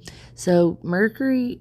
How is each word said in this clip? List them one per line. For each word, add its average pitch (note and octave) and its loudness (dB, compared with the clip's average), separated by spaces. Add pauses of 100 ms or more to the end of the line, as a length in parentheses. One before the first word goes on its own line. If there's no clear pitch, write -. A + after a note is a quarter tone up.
(340)
So F3 2
Mercury A#3+ -2